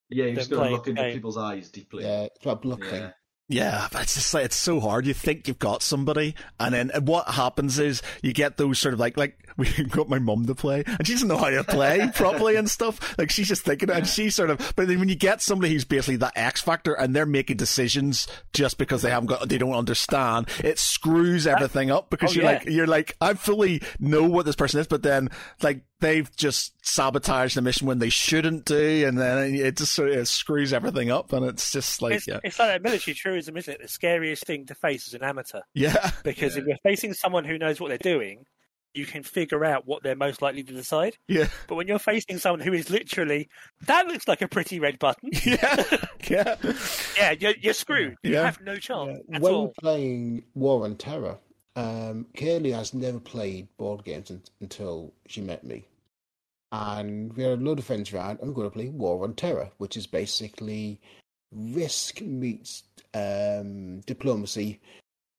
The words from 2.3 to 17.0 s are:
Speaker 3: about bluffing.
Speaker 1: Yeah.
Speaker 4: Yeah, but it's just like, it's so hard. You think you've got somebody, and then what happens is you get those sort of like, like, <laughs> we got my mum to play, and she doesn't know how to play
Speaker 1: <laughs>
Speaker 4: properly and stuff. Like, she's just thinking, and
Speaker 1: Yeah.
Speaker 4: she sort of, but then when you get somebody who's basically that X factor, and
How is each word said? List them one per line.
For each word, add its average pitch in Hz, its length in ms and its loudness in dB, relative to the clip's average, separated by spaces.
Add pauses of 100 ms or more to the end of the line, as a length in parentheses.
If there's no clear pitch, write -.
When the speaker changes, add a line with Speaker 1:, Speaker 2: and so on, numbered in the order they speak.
Speaker 3:
about 117 180 -4
bluffing. 123 240 -6 (160)
Speaker 1:
Yeah. 92 100 -12 (380)
Speaker 4:
Yeah, 113 420 0
but - 120 -4
it's - 120 0
just - 180 0
like, 143 120 2
it's - 100 -2
so 170 240 2
hard. 110 260 0
You 139 80 0
think - 360 -2
you've 123 100 -6
got 110 240 0
somebody, 151 500 0 (280)
and 117 120 0
then 123 160 0 (140)
what 165 240 2
happens 131 500 0
is 147 240 0 (220)
you 131 80 2
get 143 240 2
those 139 240 2
sort 135 140 2
of 113 80 0
like, 120 160 0
like, 143 200 0 (120)
<laughs> - 80 -14
we 131 100 2 (160)
got 151 240 0
my 135 100 2
mum 117 280 2
to 127 100 0
play, 143 320 0
and 208 180 -2
she 226 80 0
doesn't 247 140 2
know 165 100 4
how 151 120 4
to 135 160 4
play 147 460 4
Speaker 1:
<laughs> - 40 -6
Speaker 4:
properly 208 400 4
and 214 140 2
stuff. - 480 -4
Like, 156 120 0
she's 196 200 0
just - 140 0
thinking, 143 280 0
and 170 80 2
Speaker 1:
Yeah. - 120 0
Speaker 4:
she 214 180 2
sort 175 200 2
of, 151 280 -2
but 185 100 4
then 180 100 4
when 190 120 4
you 185 60 2
get 190 260 2
somebody 180 320 2
who's 139 100 2
basically 135 320 0
that 120 220 0
X 117 240 0
factor, 165 320 2
and 131 200 0